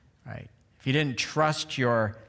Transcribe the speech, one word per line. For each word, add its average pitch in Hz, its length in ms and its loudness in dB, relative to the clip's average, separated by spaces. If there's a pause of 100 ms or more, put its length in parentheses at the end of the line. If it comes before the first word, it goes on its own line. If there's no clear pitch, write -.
(260)
right? - 240 -14 (300)
If - 80 -6
you 131 60 2
didn't 143 240 2
trust - 600 0
your 117 380 2 (140)